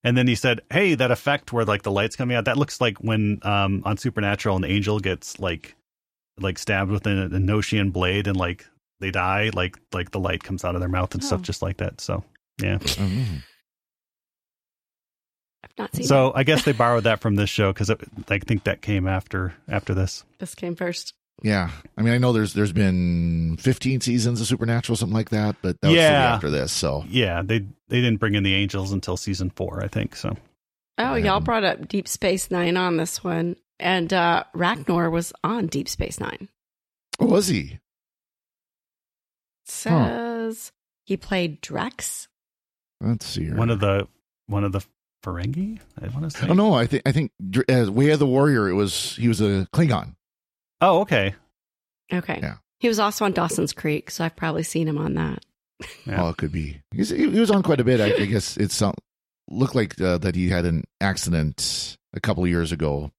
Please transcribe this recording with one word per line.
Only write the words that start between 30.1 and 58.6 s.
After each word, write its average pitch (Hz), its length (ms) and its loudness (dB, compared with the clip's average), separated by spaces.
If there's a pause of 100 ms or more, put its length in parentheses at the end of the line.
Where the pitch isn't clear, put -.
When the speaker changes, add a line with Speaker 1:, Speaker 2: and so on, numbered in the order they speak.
Speaker 1:
so. - 220 -6 (600)
Speaker 2:
Oh, 226 60 0
Speaker 3:
I 254 140 0
Speaker 2:
y'all 214 160 0
Speaker 3:
haven't. 196 100 0
Speaker 2:
brought 220 200 0
up - 240 -2
Deep 202 180 -2
Space - 440 -2
Nine 175 260 0
on 180 200 0
this 160 280 -4
one, 170 320 -2 (240)
and, 180 320 0
uh, 170 320 2 (100)
Ragnar 170 560 0
was 170 220 -2 (100)
on 214 260 -2
Deep 147 200 -4
Space - 320 -6
Nine. - 280 -10 (680)
Speaker 3:
Oh, - 80 2
was 196 220 4
he? 87 300 -2 (1900)
Speaker 2:
Says 226 1080 -2 (320)
he 196 120 -2
played 175 460 -4
Drex. - 640 -8 (720)
Speaker 3:
Let's 110 260 -2
see - 180 -4
here. 78 120 -4
Speaker 1:
One 117 140 2
of 107 100 0
the, 101 260 2 (400)
one 101 180 -2
of 101 80 -2
the 95 120 -4 (400)
Ferengi, 135 560 -6 (200)
I - 80 -10
wanna 147 220 -6
say. - 180 -6
Speaker 3:
Oh, - 40 4
no, 196 220 6
I 117 120 4
think, 135 200 0
I 135 60 2
think 139 200 0 (180)
Dr-, 117 200 2
uh, 120 200 4
Way 135 200 4
of 156 80 4
the 143 80 4
Warrior, 131 420 4
it 90 60 2
was, 98 420 0
he 117 120 2
was 110 120 2
a 101 320 2
Klingon. 143 420 2 (680)
Speaker 1:
Oh, 175 220 6
okay. 107 320 2 (800)
Speaker 2:
Okay. - 300 -4
Speaker 3:
Yeah. - 140 -8 (240)
Speaker 2:
He 240 80 2
was 220 100 2
also 214 260 0
on 196 80 2
Dawson's 170 400 0
Creek, - 380 -4
so - 140 -4
I've 165 100 -4
probably 160 300 -4
seen 160 240 -2
him 147 100 -2
on - 160 -2
that. - 300 -4 (600)
Speaker 1:
Yeah. 92 200 -2
Speaker 3:
Oh, 85 60 0
it 82 80 -6
could 76 120 -2
be. 73 300 -6 (120)
He's, 214 180 -2
he, - 200 2
he 202 100 2
was 220 120 4
on 196 100 4
quite 151 180 4
a 120 40 4
bit. 123 160 4
I, 104 220 4
I 101 40 0
guess 101 300 -2
it 101 160 0